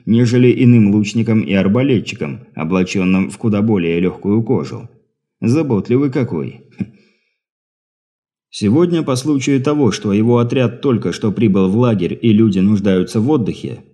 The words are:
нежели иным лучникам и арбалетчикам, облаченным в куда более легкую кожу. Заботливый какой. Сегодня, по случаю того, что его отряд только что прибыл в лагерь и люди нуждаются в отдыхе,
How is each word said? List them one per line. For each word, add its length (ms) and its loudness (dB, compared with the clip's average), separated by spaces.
нежели 580 4
иным 300 6
лучникам 480 0
и 120 -4
арбалетчикам, 1000 -2
облаченным 760 -2
в 80 -14
куда 240 -2
более 380 0
легкую 440 -2
кожу. 460 -6
Заботливый 720 0
какой. 500 -6
Сегодня, 540 0
по 140 -2
случаю 440 -2
того, 300 0
что 220 -4
его 240 2
отряд 440 -2
только 300 0
что 220 -4
прибыл 340 2
в 100 0
лагерь 420 0
и 120 2
люди 280 4
нуждаются 600 0
в 100 0
отдыхе, 540 -4